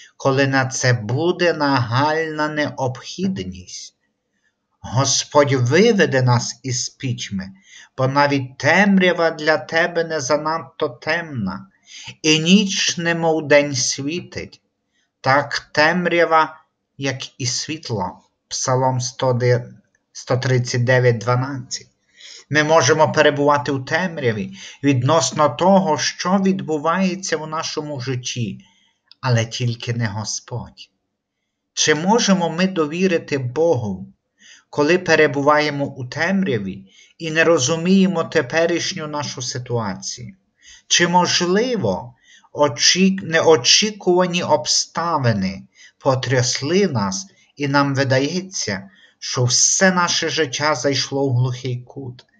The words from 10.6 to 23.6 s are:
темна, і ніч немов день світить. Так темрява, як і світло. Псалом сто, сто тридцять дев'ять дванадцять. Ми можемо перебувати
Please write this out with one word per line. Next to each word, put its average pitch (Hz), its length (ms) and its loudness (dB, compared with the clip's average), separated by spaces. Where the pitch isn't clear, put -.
темна, 139 800 -6
і 156 180 4
ніч 190 580 2
немов 165 500 0
день 143 280 4
світить. 135 840 -8
Так - 500 0
темрява, 160 880 2
як 135 440 -8
і 120 40 -6
світло. 110 760 -6
Псалом 131 540 -2
сто, 123 380 -2
сто - 260 -4
тридцять 123 460 0
дев'ять 123 340 4
дванадцять. 127 680 -4
Ми 151 140 2
можемо 156 480 4
перебувати 143 600 2